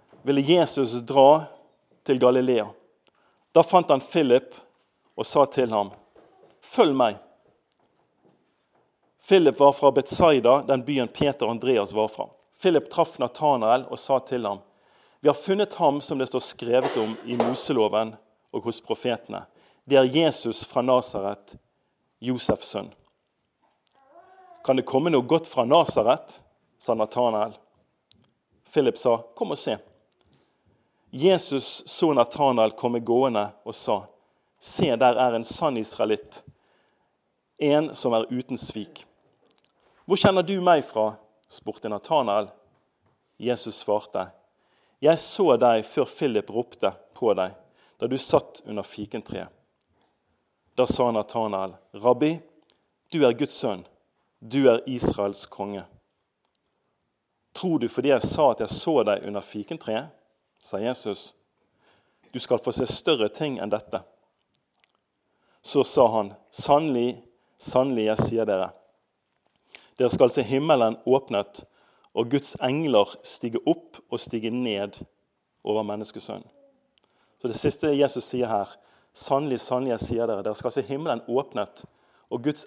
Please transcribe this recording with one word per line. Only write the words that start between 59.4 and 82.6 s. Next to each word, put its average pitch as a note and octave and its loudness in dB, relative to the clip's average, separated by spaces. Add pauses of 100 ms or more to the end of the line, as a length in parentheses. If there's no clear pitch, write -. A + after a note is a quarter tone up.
fikentreet?» A#2 -10 (460)
sa - -12
Jesus. A2+ -8 (1000)
«Du B2 -10
skal A#2 -2
få B2 -6
se B2+ -4
større A#2 -2
ting C#3 -8
enn G2+ -6
dette.» - -6 (1600)
Så C3+ 0
sa B2 4 (100)
han, G2+ -4 (180)
«Sannelig, C3+ 0 (380)
sannelig, B2+ 0
jeg G#2+ 0
sier A2+ -2
dere, F#2 -2 (1300)
dere B2 0
skal B2 4
se C3+ -2
himmelen C3 2
åpnet, A#2 -2 (500)
og A#2 -2
Guds C#3+ -4 (100)
engler C3 2 (180)
stige A#2 -8
opp - -4 (100)
og A#2+ -8
stige A2+ -8
ned G#2 -6 (680)
over G#2+ -2
menneskesønnen.» G#2 -12 (920)
Så A#2+ -6
det - -12
siste D3 -4
Jesus C#3 0
sier B2 -4
her, G2+ -4 (480)
«Sannelig, C3+ -4
sannelig, B2+ -4
jeg - -10
sier A#2 -4
dere, G2 -6
dere G#2+ -4
skal B2 -8
se C#3 -4
himmelen C#3 -6
åpnet, A#2+ -6 (480)
og A#2+ -8
Guds D3 -6